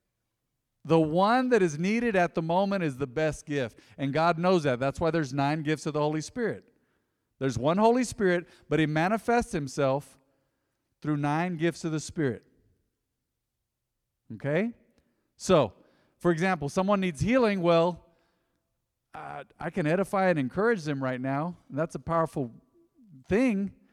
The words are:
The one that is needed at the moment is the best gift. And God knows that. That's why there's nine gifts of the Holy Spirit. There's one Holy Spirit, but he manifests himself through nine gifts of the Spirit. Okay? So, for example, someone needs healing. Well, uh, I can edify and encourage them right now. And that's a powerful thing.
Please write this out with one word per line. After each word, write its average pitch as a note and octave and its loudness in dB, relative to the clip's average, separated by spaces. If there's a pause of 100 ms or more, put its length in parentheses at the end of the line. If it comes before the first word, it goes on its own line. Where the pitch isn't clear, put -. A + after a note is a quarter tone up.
(840)
The D#3+ 4
one G3 2
that A3+ 4
is D3+ 0
needed G#3+ 0
at F3 2
the E3+ -2
moment F#3+ 0
is D3 -2
the C#3 -6
best D3 -4
gift. C#3 -4 (180)
And C#3 -4
God E3 2
knows F3 2
that. B2 0
That's C3+ -4
why E3 0
there's D#3 -2
nine C#3+ 0
gifts D3 -2
of D#3 -4
the D3+ -2
Holy D#3 0
Spirit. D3+ -6 (760)
There's C3 -2
one D3 0
Holy A#3 4
Spirit, F3+ -2 (200)
but D3+ 2
he D#3 2
manifests G3+ 0
himself C#3+ -2 (800)
through D3 -2
nine D#3 -2
gifts E3 -2
of E3 -4
the D#3 -2
Spirit. C3+ -4 (1900)
Okay? D#3 -2 (640)
So, D#3 4 (440)
for F3 0
example, E3 0
someone G3 2
needs F3 -2
healing. G#3 2
Well, E3+ 2 (1120)
uh, D3 -14 (160)
I D3+ -6
can E3+ -2
edify F#3 2
and E3+ 2
encourage F#3 0
them C#3+ -4
right B2+ -4
now. C#3+ -4 (140)
And C3+ -10
that's E3 -4
a - -6
powerful D#3+ -2 (800)
thing. G3+ 0 (200)